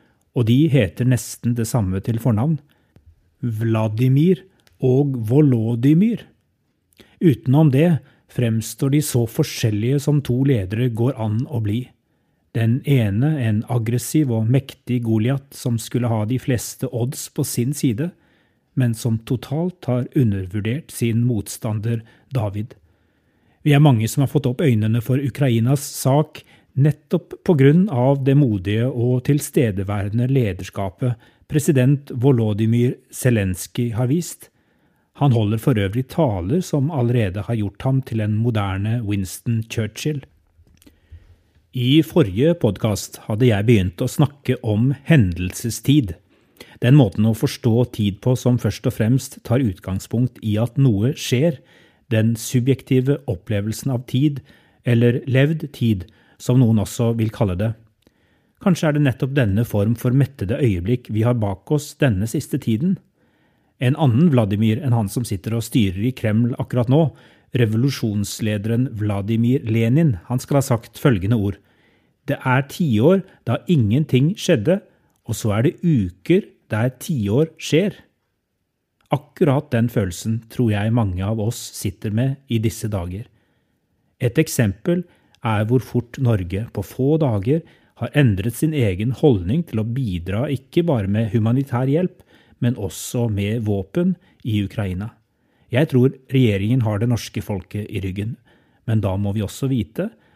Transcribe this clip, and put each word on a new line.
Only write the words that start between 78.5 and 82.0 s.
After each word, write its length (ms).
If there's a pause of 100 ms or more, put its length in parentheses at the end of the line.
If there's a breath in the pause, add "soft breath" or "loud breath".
Akkurat 560
den 220
følelsen 480 (100)
tror 220
jeg 220
mange 280
av 160
oss 200 (180)
sitter 340